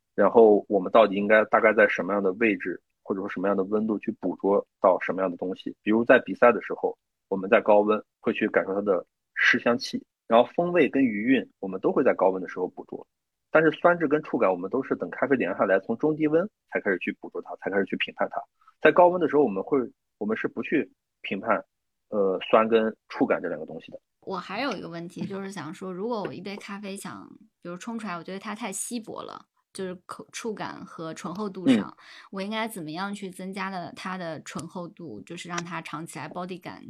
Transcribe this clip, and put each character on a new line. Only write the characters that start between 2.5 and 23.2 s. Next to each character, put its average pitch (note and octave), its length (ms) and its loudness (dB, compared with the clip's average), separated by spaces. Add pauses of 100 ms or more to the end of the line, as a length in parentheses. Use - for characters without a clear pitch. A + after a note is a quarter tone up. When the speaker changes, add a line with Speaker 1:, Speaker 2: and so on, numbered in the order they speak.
Speaker 1:
置 F2 260 -8 (300)
或 G#2 40 -2
者 F#2+ 40 -6
说 G2+ 80 -6
什 F#2 140 -8
么 F#2+ 80 0
样 G2+ 80 0
的 F#2+ 80 0
温 G#2+ 200 -2
度 G#2+ 140 -2
去 - 100 -8 (120)
捕 F2 160 -4
捉 G2 280 2 (140)
到 F2+ 220 6
什 - 100 -4
么 F2+ 100 -2
样 F#2+ 80 0
的 E2+ 60 -6
东 F#2 180 -6
西。 - 300 -10
比 G#2 80 0
如 A#2 140 4
在 B2+ 120 8
比 A#2+ 160 0
赛 A#2+ 160 6
的 A2 120 2
时 - 120 -8
候， - 240 -6 (300)
我 G2 80 -2
们 F#2+ 140 -4
在 A2 100 6
高 G#2 220 6
温 G#2+ 200 2 (200)
会 A#2+ 100 0
去 G#2+ 160 0
感 F#2 180 0
受 F#2+ 80 -4
它 G2+ 60 -2
的 G2+ 260 0 (300)
湿 - 240 2
香 A#2+ 180 2
气， - 240 -8 (260)
然 A2+ 140 6
后 A#2+ 140 4
风 F3 160 0
味 E3 160 4
跟 C3+ 160 0
余 G#2+ 200 0
韵 B2 220 2 (140)
我 G2 80 -8
们 F#2+ 140 -6
都 E3 100 0
会 D#3 140 2
在 G2+ 80 4
高 F#2 160 4
温 F#2+ 120 -2
的 F2 60 -10
时 - 100 -12
候 F2+ 120 -4
捕 - 160 -16
捉。 - 200 -14 (460)
但 D#3 100 6
是 D#3+ 100 6
酸 F3 280 2
质 D#3+ 80 0
跟 D3+ 160 0
触 - 140 -6
感 G#2 120 4
我 F#2 60 2
们 F2+ 160 -8
都 C3 100 0
是 C3 140 -2
等 F2 140 -8
咖 - 180 -4
啡 C3+ 80 4
凉 F#2+ 220 0
下 A#2 80 2
来， F#2+ 160 4
从 A#2 160 -6
中 D3+ 180 0
低 D#3 100 -2
温 E3 240 2 (200)
才 F#2+ 100 -2
开 G#2 100 -4
始 F#2 100 2
去 - 200 -6
捕 F2 120 -14
捉 F2 100 -8
它， - 160 -12
才 - 120 -6
开 G2 80 -2
始 G2 60 2
去 - 140 -6
评 - 180 -6
判 G2+ 160 -2
它。 - 100 -8 (400)
在 D#3 120 6
高 F3 160 8
温 F3+ 100 -2
的 D#3+ 80 0
时 C3+ 80 0
候， D3 80 6
我 A#2+ 60 2
们 F#2+ 120 -4
会， - 160 0 (400)
我 G#2 80 -6
们 G#2+ 120 -2
是 - 100 -4
不 - 160 -8
去 C3+ 260 -2 (320)
评 - 160 -8
判， G#2 240 0 (500)
呃， F#2+ 280 2 (100)
酸 A2+ 160 8
跟 A2 300 2 (140)
触 - 160 0